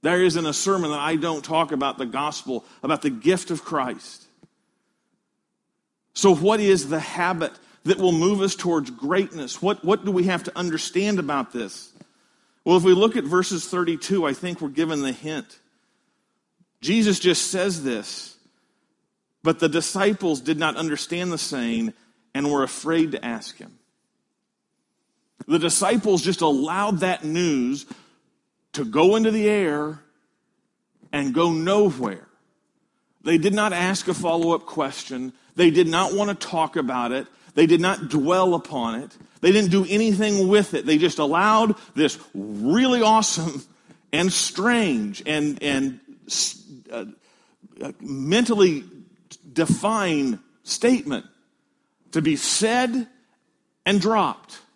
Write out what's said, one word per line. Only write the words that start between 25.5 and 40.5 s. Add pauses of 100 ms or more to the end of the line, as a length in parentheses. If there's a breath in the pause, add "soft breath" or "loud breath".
disciples
just
allowed
that
news (840 loud breath)
to
go
into
the
air (1120)
and
go
nowhere. (960)
They
did
not
ask
a
follow-up
question. (220 soft breath)
They
did
not
want
to
talk
about
it. (300 soft breath)
They
did
not
dwell
upon
it. (240 loud breath)
They
didn't
do
anything
with